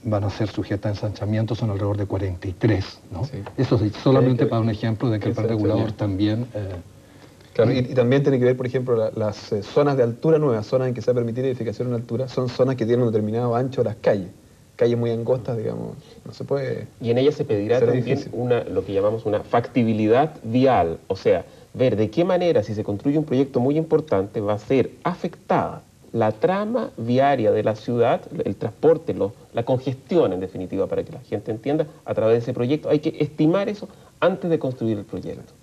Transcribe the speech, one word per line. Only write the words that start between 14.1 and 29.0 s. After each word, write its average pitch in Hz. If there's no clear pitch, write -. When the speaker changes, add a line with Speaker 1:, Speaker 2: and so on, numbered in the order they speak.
Speaker 2:
Calles 120
muy 117
angostas, 117
digamos, 113
no -
se -
puede 120
Speaker 3:
Y 117
en 117
ellas 143
se -
pedirá 107
Speaker 2:
hacer 120
Speaker 3:
también 120
Speaker 2:
edificio. -
Speaker 3:
una, 120
lo 92
que 101
llamamos 104
una 104
factibilidad 117
vial, 113
o 95
sea, 95
ver 123
de 107
qué 170
manera, 180
si 107
se 104
construye 104
un 156
proyecto 135
muy 143
importante, 147
va 104
a 104
ser 127
afectada -
la 110
trama 208
viaria 123
de 107
la 107
ciudad, 120
el 101
transporte, 147